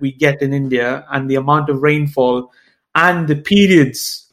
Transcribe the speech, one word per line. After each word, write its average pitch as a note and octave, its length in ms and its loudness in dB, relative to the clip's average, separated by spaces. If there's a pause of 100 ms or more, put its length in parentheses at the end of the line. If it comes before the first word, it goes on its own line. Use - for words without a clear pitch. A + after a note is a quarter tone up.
we C3+ 120 -4
get C#3 280 0
in C#3 120 -2
India C3 580 -2
and C3+ 180 -4
the C3+ 60 -2
amount D3 360 0
of C3+ 120 -4
rainfall C#3 720 0 (420)
and E3+ 320 2
the D3+ 100 0
periods F3+ 960 2